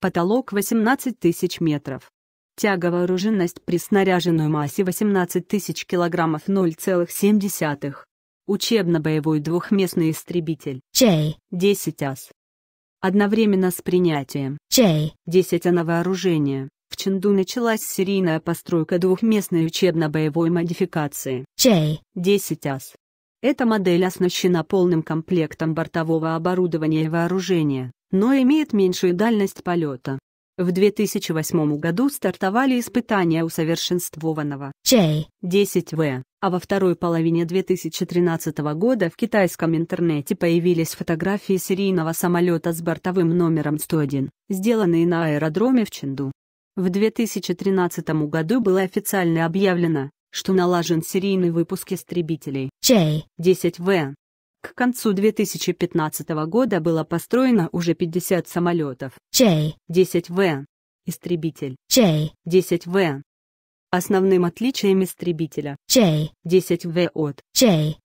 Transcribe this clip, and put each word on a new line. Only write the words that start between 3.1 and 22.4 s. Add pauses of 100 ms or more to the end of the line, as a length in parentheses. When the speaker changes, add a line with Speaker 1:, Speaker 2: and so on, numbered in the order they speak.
Speaker 1:
при
снаряженной
массе
восемнадцать
тысяч
килограммов
ноль
целых
семь
десятых. (400)
Учебно-боевой
двухместный
истребитель (140)
Speaker 2:
J. (160)
Speaker 1:
десять
ас. (680)
Одновременно
с
принятием (140)
Speaker 2:
J. (140)
Speaker 1:
десять
А
на
вооружение, (180)
в
Чэнду
началась
серийная
постройка
двухместной
учебно-боевой
модификации (140)
Speaker 2:
J. (160)
Speaker 1:
десять